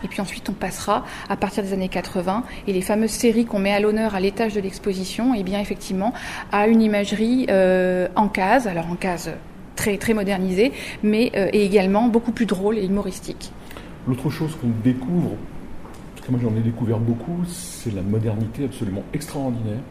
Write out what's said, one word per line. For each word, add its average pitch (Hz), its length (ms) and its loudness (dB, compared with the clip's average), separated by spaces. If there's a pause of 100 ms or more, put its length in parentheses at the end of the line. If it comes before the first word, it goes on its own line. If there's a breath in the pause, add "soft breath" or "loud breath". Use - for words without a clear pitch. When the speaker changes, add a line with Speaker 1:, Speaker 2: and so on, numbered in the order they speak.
Speaker 1:
Et 185 40 -8
puis - 120 -6
ensuite, - 280 -6
on 214 40 -4
passera, 202 520 -2 (240 loud breath)
à 196 80 -2
partir 196 280 -2
des 190 80 -4
années 185 160 -2
quatre-vingts, 190 560 -2 (220 loud breath)
et 202 60 0
les 185 80 2
fameuses 214 300 2
séries 233 340 4
qu'on 220 140 -2
met 196 140 2
à 202 80 2
l'honneur 214 340 2
à 185 60 0
l'étage 202 340 0
de 208 60 2
l'exposition, 190 720 -2
et 202 80 0
bien, 196 180 -2
effectivement, 196 520 -2 (400 loud breath)
à 208 160 6
une 226 140 8
imagerie, 214 680 2
euh, 185 640 6
en 208 140 4
case, 214 380 2
alors 170 240 -2
en 175 40 -2
case 170 380 -4 (420)
très, 202 220 0
très 220 180 0
modernisée, 190 580 2 (300 loud breath)
mais, 214 340 4
euh, 196 160 4
et 208 120 6
également 196 420 4
beaucoup 226 260 2
plus 226 140 2
drôle 208 320 0
et 190 60 0
humoristique. 190 680 -4 (560 loud breath)
Speaker 2:
L'autre 127 240 0
chose 156 300 -4
qu'on 120 100 0 (140)
découvre, 131 480 2 (840)
parce - 120 -14
que 127 60 -2
moi 123 100 0
j'en 110 140 0
ai 113 60 0
découvert 113 360 0
beaucoup, 120 500 -2
c'est - 460 -8
la 92 80 -4
modernité 110 640 -2
absolument 101 380 -6 (100)
extraordinaire 120 680 -4 (100)